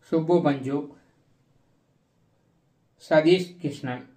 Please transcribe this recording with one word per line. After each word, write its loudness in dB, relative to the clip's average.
சுப்பு 0
பஞ்சு, -2
சதீஷ் 4
கிருஷ்ணன் -8